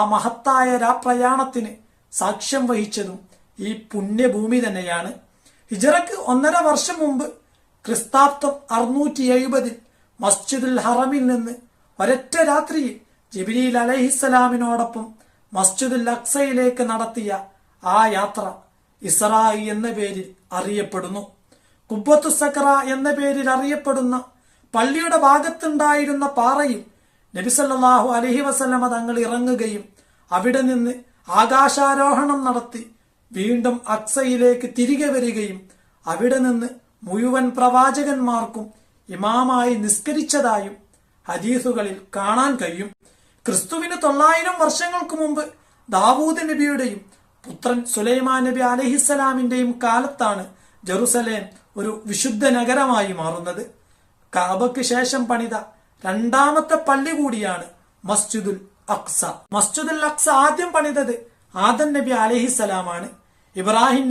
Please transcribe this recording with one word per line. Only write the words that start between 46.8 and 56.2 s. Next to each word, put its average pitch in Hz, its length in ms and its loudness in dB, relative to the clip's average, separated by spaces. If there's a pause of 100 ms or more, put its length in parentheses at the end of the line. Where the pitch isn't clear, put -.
പുത്രൻ 240 340 -4 (140)
സുലൈമാൻ 254 560 0
നബി 254 140 -2 (100)
അലൈഹിസ്സലാമിന്റെയും 254 960 0 (140)
കാലത്താണ് 233 600 0 (440)
ജെറുസലേം 226 560 0 (340)
ഒരു 214 140 -4 (180)
വിശുദ്ധ 214 340 -2 (120)
നഗരമായി 240 640 2
മാറുന്നത്. 175 420 -6 (720)
കഅബയ്ക്ക് 190 500 0 (100)
ശേഷം 254 380 0
പണിത 226 240 -4 (500)
രണ്ടാമത്തെ 254 720 2 (100)